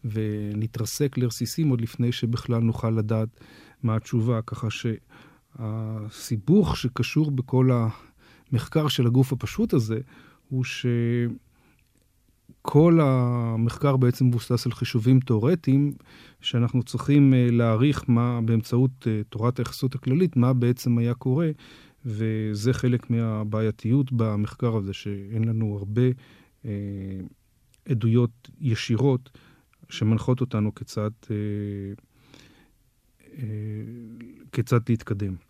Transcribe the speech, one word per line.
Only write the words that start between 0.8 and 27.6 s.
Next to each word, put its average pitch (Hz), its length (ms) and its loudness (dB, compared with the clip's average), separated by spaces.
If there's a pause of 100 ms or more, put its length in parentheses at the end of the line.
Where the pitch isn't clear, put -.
לרסיסים 123 500 -2
עוד 123 120 2
לפני 120 320 -2
שבכלל 117 460 -2
נוכל 113 320 0
לדעת 110 380 0 (540)
מה 113 140 0
התשובה, 113 460 0
ככה 113 260 -8 (920)
שהסיבוך 110 1160 0
שקשור 147 540 0
בכל 127 400 2 (840)
המחקר 151 360 0
של 127 180 0
הגוף 127 260 4
הפשוט 202 420 -4
הזה, 113 260 0 (480)
הוא 131 160 -2 (2000)
שכל 165 380 6
המחקר 120 920 2
בעצם 127 300 4
מבוסס 120 400 0
על 120 60 -2
חישובים 123 480 2
תיאורטיים, 139 720 2 (480)
שאנחנו 120 420 0
צריכים, 139 520 4
אה, 123 160 4
להעריך 117 580 2
מה, 120 360 2
באמצעות, 120 640 0
אה, 107 220 0
תורת 117 300 -2
היחסות 131 360 -4
הכללית, 156 420 0
מה 123 160 4
בעצם 123 460 2
היה 120 160 0
קורה, 135 360 0 (540)
וזה 110 680 -2
חלק 123 380 0
מהבעייתיות 110 1000 0
במחקר 113 640 0
הזה, 98 160 -4
שאין 101 520 -6
לנו 110 340 -2
הרבה, 104 240 -2 (640)
אה, 110 60 -8 (1200)